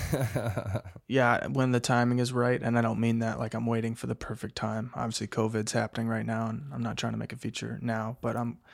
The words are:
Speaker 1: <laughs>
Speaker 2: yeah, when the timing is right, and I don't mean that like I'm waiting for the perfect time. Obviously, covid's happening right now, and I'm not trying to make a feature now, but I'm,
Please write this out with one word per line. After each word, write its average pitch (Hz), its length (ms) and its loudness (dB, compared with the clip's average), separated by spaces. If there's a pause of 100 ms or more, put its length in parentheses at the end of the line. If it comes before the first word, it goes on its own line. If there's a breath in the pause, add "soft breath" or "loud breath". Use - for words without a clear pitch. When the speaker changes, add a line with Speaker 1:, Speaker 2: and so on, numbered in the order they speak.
(120)
Speaker 1:
<laughs> 117 960 -2
Speaker 2:
yeah, 120 400 4
when 131 240 2
the 123 80 6
timing 120 400 4
is 123 120 0
right, 123 300 4
and 120 160 2
I 117 40 4
don't 110 180 2
mean 117 180 4
that 113 220 0
like 113 140 -4
I'm 113 120 -2
waiting 113 300 0
for - 100 -8
the 120 80 -2
perfect 113 400 -8
time. 110 400 -4
Obviously, 113 320 -4
covid's 110 460 0
happening 113 340 0
right 113 180 -2
now, 113 240 -2
and 135 240 -8
I'm 123 120 -4
not 107 140 -4
trying 113 160 -2
to 110 40 -4
make 110 140 -6
a 120 40 -10
feature 113 460 -6
now, 113 380 -2
but 117 160 0
I'm, 120 220 -2 (160 loud breath)